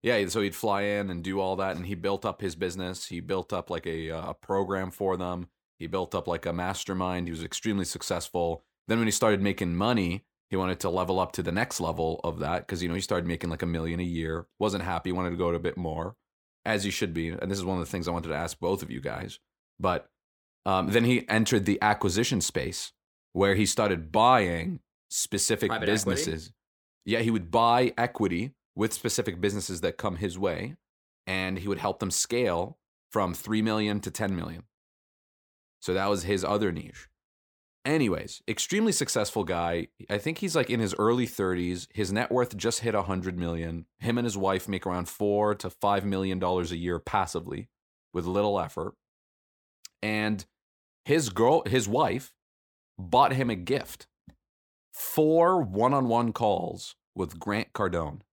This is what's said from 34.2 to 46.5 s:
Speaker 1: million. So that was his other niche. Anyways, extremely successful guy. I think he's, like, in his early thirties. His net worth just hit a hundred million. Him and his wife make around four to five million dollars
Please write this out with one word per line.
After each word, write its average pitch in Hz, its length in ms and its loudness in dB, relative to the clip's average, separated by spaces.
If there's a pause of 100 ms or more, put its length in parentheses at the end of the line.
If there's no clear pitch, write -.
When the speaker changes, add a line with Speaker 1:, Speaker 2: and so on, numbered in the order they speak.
Speaker 1:
million. 82 300 -6 (1160)
So 92 140 -2
that 95 120 2
was 101 180 0
his 92 200 0
other 104 280 2
niche. - 360 -10 (760)
Anyways, 127 600 0
extremely 202 460 2
successful 113 520 0
guy. 85 440 0 (220)
I 104 80 0
think 160 200 -4
he's, 175 160 -2
like, 143 140 2
in 117 120 0
his 98 180 0
early 117 280 4
thirties. 90 680 -2
His 98 180 -2
net 113 180 0
worth 123 260 2
just 113 240 -2
hit 113 140 0
a 101 80 4
hundred 90 360 -2
million. 82 480 -4 (120)
Him 117 200 -2
and 120 80 0
his 104 100 -4
wife 95 320 0
make 95 180 -4
around 90 220 -2
four 104 460 2
to 104 160 -6
five 101 340 0
million 95 340 0
dollars 90 320 0